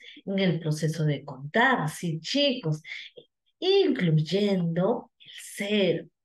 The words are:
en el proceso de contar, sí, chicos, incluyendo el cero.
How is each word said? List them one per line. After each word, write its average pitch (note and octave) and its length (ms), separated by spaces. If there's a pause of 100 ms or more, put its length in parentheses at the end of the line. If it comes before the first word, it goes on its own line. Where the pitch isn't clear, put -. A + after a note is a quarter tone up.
(260)
en F#3+ 140
el E3+ 180
proceso D#3 460
de C#3+ 200
contar, D#3 640
sí, E3 320
chicos, B3+ 640 (800)
incluyendo G3 1600
el - 100 (240)
cero. G3+ 540 (160)